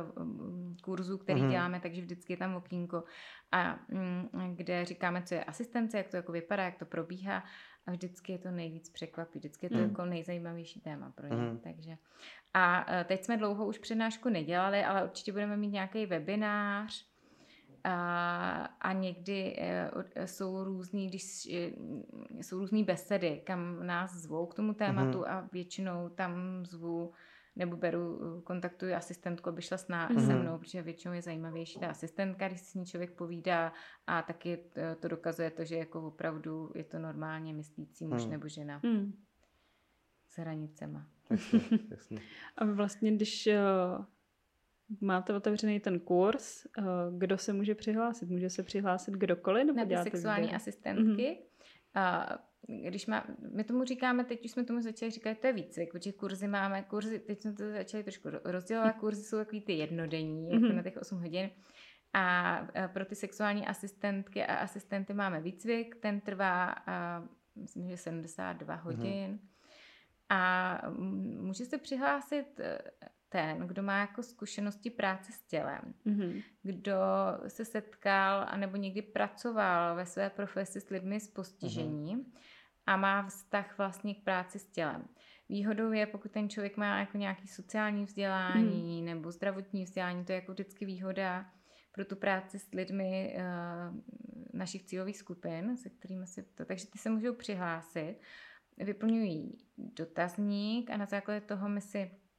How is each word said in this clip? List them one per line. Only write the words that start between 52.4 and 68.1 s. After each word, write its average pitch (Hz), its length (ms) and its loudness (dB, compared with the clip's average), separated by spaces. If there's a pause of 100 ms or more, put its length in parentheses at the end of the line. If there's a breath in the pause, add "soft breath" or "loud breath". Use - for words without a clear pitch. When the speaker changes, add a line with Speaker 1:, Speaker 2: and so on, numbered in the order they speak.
Speaker 1:
když 196 200 -4
má, 220 180 2 (300)
my 214 80 0
tomu 247 200 2
říkáme, 247 400 2
teď 240 220 -4
už 226 60 -8
jsme 247 120 0
tomu 240 180 0
začali 226 300 -2
říkat, 220 260 -4
to 254 100 2
je 262 60 6
výcvik, 170 380 -4
protože 175 200 -6
kurzy 196 360 -4
máme, 196 360 2
kurzy, 214 360 -2
teď 208 220 -6
jsme 214 120 -4
to 208 180 -6
začali 208 320 -4
trošku 190 260 -8
ro-, 151 140 -4
rozdělovat, 214 500 2
Speaker 3:
Mhm. 220 60 -8
Speaker 1:
kurzy 208 240 0
jsou 220 140 -2
takový 214 240 -4
ty 202 120 -2
jednodenní, 160 760 -2
jako 226 140 8
Speaker 3:
Mhm. 214 100 6
Speaker 1:
na 175 80 0
těch - 140 -6
osm - 220 -4
hodin. 175 300 -2 (640 loud breath)
A, 180 600 4
eh, 185 200 0
pro 190 120 -2
ty 202 100 -8
sexuální 202 520 0
asistentky 196 800 -2
a - 100 2
asistenty 196 580 -2
máme 190 280 0
výcvik, 226 540 -2
ten 202 260 0
trvá, 185 540 2 (120)
eh, 175 400 -4 (280)
myslím, 185 340 -8
že 180 80 -6
sedmdesát 165 560 -4